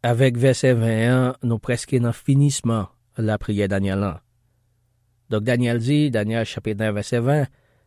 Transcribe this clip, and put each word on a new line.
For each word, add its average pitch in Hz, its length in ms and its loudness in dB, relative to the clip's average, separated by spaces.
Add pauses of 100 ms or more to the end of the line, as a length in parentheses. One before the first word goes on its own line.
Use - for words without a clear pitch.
Avec 120 340 2
verset 127 380 4
vingt 113 140 2
et 113 180 0
un, 127 360 2
nous 117 160 0
presque - 400 -4
dans 120 140 0
finissement 135 760 0 (280)
la 107 220 -2
prière 101 300 -2
Daniel, 98 340 -2
hein. 90 180 -6 (1080)
Donc 107 140 -2
Daniel 120 340 0
dit, 143 320 2
Daniel 110 340 -2
chapitre 107 400 -6
neuf, 107 100 -2
verset 104 260 -4
vingt, « 139 260 0 (400)